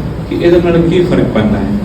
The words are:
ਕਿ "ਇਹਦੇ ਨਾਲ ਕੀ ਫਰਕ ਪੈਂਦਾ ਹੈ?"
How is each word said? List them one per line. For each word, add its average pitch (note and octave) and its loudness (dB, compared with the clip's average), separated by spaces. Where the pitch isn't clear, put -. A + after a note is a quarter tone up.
ਕਿ - -2
"ਇਹਦੇ F3 4
ਨਾਲ E3+ 2
ਕੀ F3 2
ਫਰਕ - 0
ਪੈਂਦਾ G#3 0
ਹੈ?" - -2